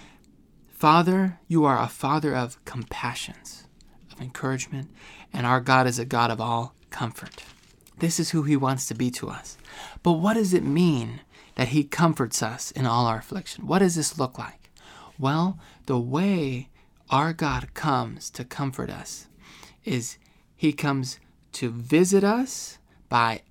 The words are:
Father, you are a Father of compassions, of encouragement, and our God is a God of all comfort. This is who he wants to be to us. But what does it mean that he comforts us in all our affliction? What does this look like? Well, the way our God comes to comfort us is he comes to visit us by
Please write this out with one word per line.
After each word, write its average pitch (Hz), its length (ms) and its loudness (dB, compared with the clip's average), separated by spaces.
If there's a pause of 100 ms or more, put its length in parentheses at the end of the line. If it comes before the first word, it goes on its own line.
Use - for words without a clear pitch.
(680)
Father, 175 800 4
you 160 200 4
are 135 120 4
a 117 100 0
Father 151 460 -2
of 127 300 -4
compassions, - 1000 -10 (460)
of - 120 -20
encouragement, 131 680 -6 (400)
and 123 160 -4
our 127 140 4
God 127 260 4
is 123 120 0
a 120 80 -4
God 120 240 2
of 110 100 -4
all 117 340 -2 (140)
comfort. - 560 -10 (540)
This 165 200 0
is 165 120 -2
who 156 140 0
he 147 120 4
wants 135 300 0
to - 80 -6
be 123 180 0
to - 160 -8
us. - 300 -14 (440)
But 175 100 4
what 175 220 2
does 208 200 2
it 175 100 4
mean 139 560 2 (360)
that 127 120 0
he 143 160 2
comforts 156 580 0
us 113 280 -6
in 131 160 -4
all 120 180 2
our 113 140 0
affliction? - 480 -10
What 175 140 2
does 180 140 4
this 160 240 -2
look 131 200 -2
like? - 320 -16 (480)
Well, 160 400 0 (260)
the 131 140 0
way 135 720 -2 (400)
our 151 240 2
God 135 400 -4
comes 123 560 -4
to - 140 -12
comfort 131 440 -6
us - 380 -14 (580)
is 127 320 -4 (400)
he 156 160 2
comes 135 460 -4 (340)
to 123 180 -4
visit 165 540 4
us 233 540 -2 (320)
by 117 400 2